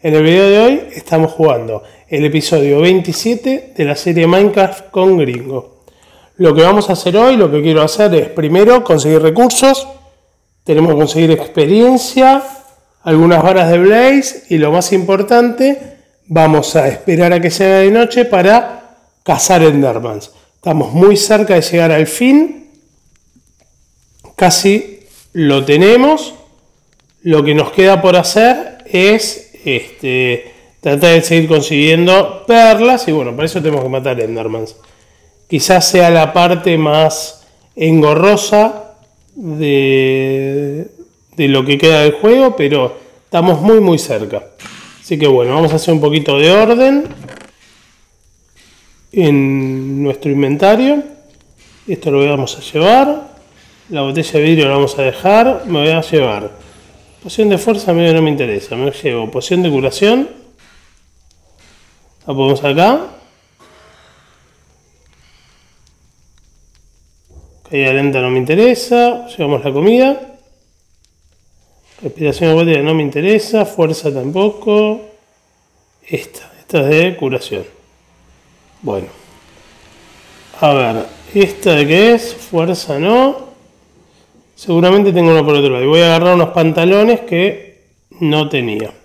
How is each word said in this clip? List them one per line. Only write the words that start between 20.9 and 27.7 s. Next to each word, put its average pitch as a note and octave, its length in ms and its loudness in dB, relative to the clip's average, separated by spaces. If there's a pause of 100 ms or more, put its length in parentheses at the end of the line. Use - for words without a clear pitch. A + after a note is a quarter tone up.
muy F#3+ 240 4
cerca G#3 380 0
de E3+ 80 2
llegar E3+ 280 2
al D#3 160 2
fin, C#4 640 0 (1700)
casi G3 640 0 (320)
lo C#3 320 0
tenemos. A#3 680 2 (880)
Lo D#3 200 2
que D3 140 0
nos D3+ 160 -2